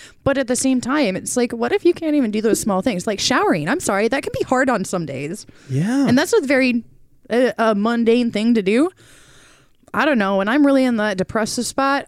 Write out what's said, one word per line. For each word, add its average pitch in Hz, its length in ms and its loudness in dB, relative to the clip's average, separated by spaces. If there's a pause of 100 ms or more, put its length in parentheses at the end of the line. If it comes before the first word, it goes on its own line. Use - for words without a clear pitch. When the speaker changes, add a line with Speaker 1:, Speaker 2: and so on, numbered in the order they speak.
(240)
Speaker 1:
But 269 140 0
at 269 100 -2
the 254 80 0
same 262 240 0
time, 233 360 -2
it's - 200 -8
like, 240 160 0
what 233 200 -4
if 403 120 -2
you 349 100 4
can't 311 200 -2
even 262 160 2
do 208 100 -2
those 208 200 2
small 190 220 0
things? 180 240 -2
Like 202 140 -4
showering. 254 480 0
I'm 294 120 -2
sorry. 208 280 0
That 277 140 -2
can 427 160 -8
be 415 60 -2
hard 262 260 2
on 202 140 -2
some 170 220 -4
days. 143 400 -10 (240)
Speaker 2:
Yeah. 220 380 0
Speaker 1:
And 247 100 4
that's 330 140 0
a 453 100 4
very, 254 420 0 (460)
uh, 240 280 2
a 220 160 2
mundane 233 580 2
thing 226 220 2
to 226 80 2
do. 233 280 2 (1040)
I 220 100 0
don't 285 140 2
know, 196 180 0
when 196 120 0
I'm 277 180 2
really 269 180 4
in 247 120 0
that 208 200 -2
depressive 220 500 -4
spot, 269 420 -2